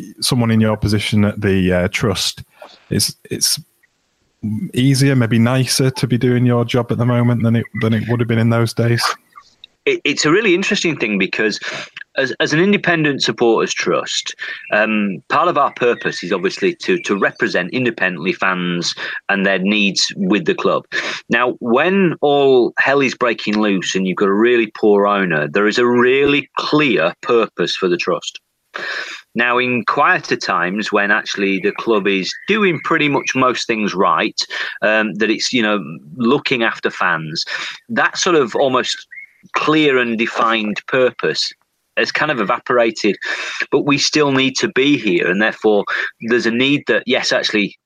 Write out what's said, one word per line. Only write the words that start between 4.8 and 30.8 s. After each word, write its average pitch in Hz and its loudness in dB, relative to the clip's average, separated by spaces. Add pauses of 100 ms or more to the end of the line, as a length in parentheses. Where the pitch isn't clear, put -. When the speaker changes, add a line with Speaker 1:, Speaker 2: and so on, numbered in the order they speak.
Speaker 1:
maybe 117 2
nicer 131 2
to - -2
be 120 0
doing 123 2
your 120 2
job 120 -2
at 113 -2
the 117 0
moment 120 2
than 117 2
it, 113 -2 (160)
than 113 2
it 107 -2
would 117 0
have 113 -2
been 113 0
in 113 2
those 117 2
days? 117 0 (800)
Speaker 2:
It, 139 0
it's 147 -2
a 151 4
really 196 4
interesting 185 -2
thing 107 -2
because 98 -2 (580)
as, 131 -2
as 151 0
an 151 2
independent 170 0
supporters 113 2
trust, - -4 (380)
um, 104 0
part 151 2
of 151 0
our 135 2
purpose 110 -2
is 90 -6
obviously 92 0
to, - 0
to 101 -2
represent 95 -2
independently 95 -2
fans 87 -2 (340)
and 98 0
their 95 2
needs 101 0
with 95 0
the 92 0
club. 87 -2 (440)
Now, 120 0
when 160 2
all 139 4
hell 139 2
is 127 0
breaking 110 -2
loose 98 0
and 95 0
you've 90 -2
got 98 2
a 98 2
really 117 4
poor 101 4
owner, 90 0
there 98 2
is 104 0
a 123 4
really 135 2
clear 113 0
purpose 107 0
for 95 -2
the 87 2
trust. - -6 (960)
Now, 123 0
in 123 0
quieter 156 0
times, 92 -2